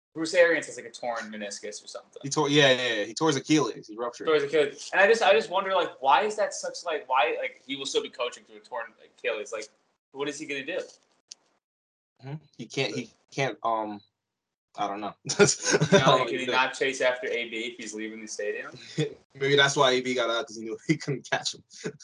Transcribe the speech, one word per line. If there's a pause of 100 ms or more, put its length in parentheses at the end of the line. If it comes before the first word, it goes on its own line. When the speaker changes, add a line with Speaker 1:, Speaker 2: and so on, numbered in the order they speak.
(140)
Speaker 1:
Bruce
Arians
has,
like,
a
torn
meniscus
or
something.
Speaker 2:
He
tore,
yeah,
yeah,
yeah.
He
tore
his
Achilles.
He
ruptured.
Speaker 1:
Tore
his
Achilles.
And
I
just,
I
just
wonder,
like, (100)
why
is
that
such,
like,
why,
like,
he
will
still
be
coaching
through
a
torn (320)
Achilles?
Like, (440)
what
is
he
gonna
do? (1500)
Speaker 2:
Mm-hmm. (240)
He
can't,
he (240)
can't,
um, (760)
I
don't
know.
<laughs>
Speaker 1:
You
know, (460)
Speaker 2:
I
don't
Speaker 1:
like,
can
he
Speaker 2:
know.
Speaker 1:
not
chase
after
A
B (160)
if
he's
leaving
the
stadium? (340)
Speaker 2:
<laughs>
Maybe
that's
why
A
B
got
out,
'cause
he
knew
<laughs>
he
couldn't
catch
him. (420)